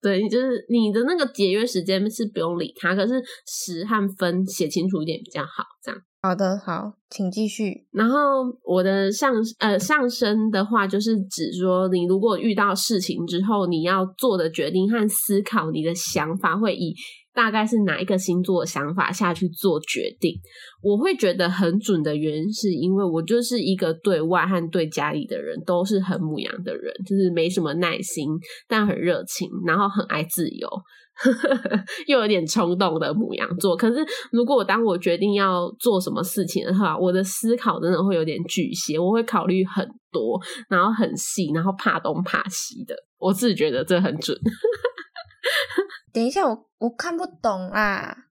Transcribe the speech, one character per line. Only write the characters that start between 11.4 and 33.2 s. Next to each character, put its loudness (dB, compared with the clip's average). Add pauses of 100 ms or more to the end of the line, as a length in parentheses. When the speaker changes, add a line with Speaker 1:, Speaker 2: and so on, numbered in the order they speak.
Speaker 1:
说 2
你 2
如 4
果 2
遇 2
到 2
事 0
情 -4
之 -2
后， 2
你 0
要 2 (100)
做 2
的 0
决 -2
定 2
和 2
思 0
考， -2
你 -2
的 0
想 -2
法 0
会 0
以 -4 (380)
大 2
概 2
是 2
哪 0
一 -2
个 2
星 0
座 2
的 -2
想 -4
法 2
下 0
去 -2
做 0
决 -4
定。 0 (480)
我 2
会 2
觉 2
得 2
很 2
准 2
的 -2
原 -2
因 -4
是 -2
因 0
为 2
我 0
就 2
是 -2
一 0
个 0
对 0
外 2
和 0
对 0
家 -4
里 -4
的 -6
人 -6
都 2
是 2
很 -2
牡 -2
羊 -6 (100)
的 -6
人， -8 (140)
就 0
是 4
没 2
什 0
么 -2
耐 0
心， -4 (400)
但 2
很 2
热 0
情， -6 (180)
然 2
后 2
很 -2
爱 -2
自 -2
由。 -10 (540)
<laughs> 0
又 4
有 4
点 2
冲 2
动 2
的 0
牡 -2